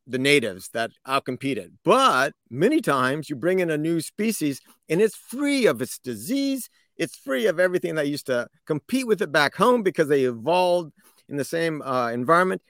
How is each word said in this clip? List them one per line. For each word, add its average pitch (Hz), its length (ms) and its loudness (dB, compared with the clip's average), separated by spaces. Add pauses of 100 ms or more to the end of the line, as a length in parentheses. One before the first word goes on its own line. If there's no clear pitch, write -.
the 123 120 -6
natives 127 560 2
that 113 160 -2 (160)
outcompete 135 500 -4
it. 87 140 -10 (140)
But 170 500 4 (160)
many 226 320 0
times 139 480 0
you 151 60 -6
bring 180 240 0
in 170 100 0
a 151 80 0
new 160 240 -2
species 196 580 -4 (300)
and 160 100 2
it's 220 160 2
free 277 480 -2
of 139 160 4
its - 180 -6
disease, 240 680 -4 (300)
it's - 180 -6
free 262 300 -4
of 165 120 2
everything 180 360 0
that 147 140 0
used 143 180 -6
to 120 220 -2 (180)
compete 240 400 -2
with 208 160 0
it 165 100 -6
back 147 220 2
home 240 280 2
because 170 260 0
they 143 160 4
evolved 165 680 0 (380)
in 143 60 -8
the 139 80 -4
same, 165 360 -4
uh, 127 300 -2
environment, 170 600 2